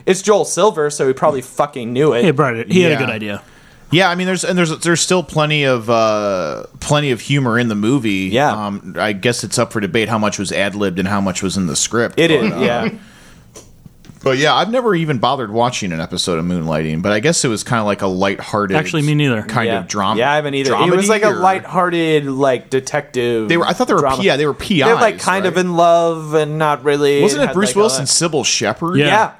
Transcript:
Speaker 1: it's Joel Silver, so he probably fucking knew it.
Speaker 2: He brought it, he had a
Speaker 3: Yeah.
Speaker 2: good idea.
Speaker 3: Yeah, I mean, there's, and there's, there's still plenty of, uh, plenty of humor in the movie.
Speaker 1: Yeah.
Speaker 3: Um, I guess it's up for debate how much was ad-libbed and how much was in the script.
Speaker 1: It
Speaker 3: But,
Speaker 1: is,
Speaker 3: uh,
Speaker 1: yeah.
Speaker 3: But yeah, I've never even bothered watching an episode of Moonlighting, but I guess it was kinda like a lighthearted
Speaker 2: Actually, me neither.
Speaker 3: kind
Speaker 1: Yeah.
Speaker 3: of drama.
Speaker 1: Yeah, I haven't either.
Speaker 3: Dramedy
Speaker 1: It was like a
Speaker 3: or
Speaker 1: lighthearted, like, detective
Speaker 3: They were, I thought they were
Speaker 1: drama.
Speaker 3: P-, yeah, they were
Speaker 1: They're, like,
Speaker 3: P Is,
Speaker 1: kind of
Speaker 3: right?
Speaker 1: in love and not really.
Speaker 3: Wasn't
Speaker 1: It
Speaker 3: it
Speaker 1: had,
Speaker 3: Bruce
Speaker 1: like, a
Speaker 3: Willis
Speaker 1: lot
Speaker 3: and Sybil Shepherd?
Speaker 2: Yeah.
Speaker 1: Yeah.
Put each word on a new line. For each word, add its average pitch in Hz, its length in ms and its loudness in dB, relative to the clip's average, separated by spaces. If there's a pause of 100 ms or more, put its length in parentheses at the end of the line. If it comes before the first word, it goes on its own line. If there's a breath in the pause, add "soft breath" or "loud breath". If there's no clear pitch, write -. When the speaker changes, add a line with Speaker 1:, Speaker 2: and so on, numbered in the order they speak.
Speaker 1:
it's 185 160 0
Joel 202 220 2
Silver, 165 460 0
so 147 160 -2
he 131 60 4
probably 139 280 0
fucking 127 520 -4
knew 135 220 2
it. 120 100 2
Speaker 2:
He 170 80 4
brought 131 240 0
it, - 160 -6
he 180 100 4
had 170 80 2
a 151 40 2
Speaker 3:
Yeah. 139 60 0
Speaker 2:
good 120 100 -2
idea. 107 320 -6 (500 soft breath)
Speaker 3:
Yeah, 180 180 4
I 175 60 -2
mean, 185 100 -4
there's, 185 180 -2
and - 140 0
there's, 160 220 0
there's 165 200 2
still 185 220 0
plenty 151 420 0
of, 123 240 0
uh, 104 760 0 (160)
plenty 147 320 0
of 110 80 -4
humor 127 400 0
in 120 80 0
the 110 80 -2
movie. 107 560 0
Speaker 1:
Yeah. 135 180 2 (160)
Speaker 3:
Um, 101 320 -10
I 104 140 0
guess 117 320 -2
it's 101 140 -6
up 117 140 -2
for 117 80 -4
debate 104 280 0
how 113 100 -2
much 107 200 -2
was 95 120 -6
ad-libbed 95 480 -2
and 92 100 0
how 101 120 -2
much 95 240 -2
was 92 120 -2
in 92 120 0
the 69 80 -4
script. - 420 -2
Speaker 1:
It 165 100 4
Speaker 3:
But, 147 160 2
Speaker 1:
is, 110 80 0
Speaker 3:
uh, - 60 -8
Speaker 1:
yeah. 120 300 -2 (1300 loud breath)
Speaker 3:
But 131 160 0
yeah, 147 160 2
I've 170 160 0
never 233 260 0
even 156 220 -2
bothered 120 340 -2
watching 113 400 0
an 80 80 -4
episode 85 400 -2
of 82 40 -2
Moonlighting, 80 580 -2
but 101 100 0
I 107 80 0
guess 156 240 0
it 143 40 0
was 104 140 -4
kinda 117 220 -2
like 101 180 -2
a 98 60 0
lighthearted 98 680 -2
Speaker 2:
Actually, 156 260 -2
me 151 120 0
neither. 135 280 0
Speaker 3:
kind 113 260 -2
Speaker 1:
Yeah. 113 100 0
Speaker 3:
of 90 100 -8
drama. 104 300 -2
Speaker 1:
Yeah, 131 140 2
I - 40 2
haven't 147 180 -2
either. 135 180 0
Speaker 3:
Dramedy 113 200 2
Speaker 1:
It 180 40 4
was 196 120 2
like 214 140 2
a 214 80 4
Speaker 3:
or 196 60 0
Speaker 1:
lighthearted, 170 880 0
like, 135 420 0
detective 123 800 -2
Speaker 3:
They 165 80 2
were, 170 80 2
I - 100 0
thought 240 120 -2
they - 80 0
were 180 60 4
Speaker 1:
drama. 135 200 2
Speaker 3:
P-, - 60 0
yeah, 156 100 2
they 151 100 0
were 143 80 -2
Speaker 1:
They're, 214 420 2
like, 214 180 2
Speaker 3:
P 180 60 -12
Is, - 40 -10
Speaker 1:
kind 190 220 0
of 175 80 -2
Speaker 3:
right? 180 100 2
Speaker 1:
in 175 120 -4
love 165 580 2
and 151 240 0
not 147 240 0
really. 143 400 2
Speaker 3:
Wasn't 196 180 2
Speaker 1:
It 277 40 2
Speaker 3:
it - 20 2
Speaker 1:
had, - 80 -2
Speaker 3:
Bruce 202 160 2
Speaker 1:
like, - 60 -6
a - 20 4
Speaker 3:
Willis 214 160 4
Speaker 1:
lot 131 60 -2
Speaker 3:
and 131 80 -4
Sybil 160 360 0
Shepherd? 131 540 -2
Speaker 2:
Yeah. 147 80 4
Speaker 1:
Yeah. 196 340 2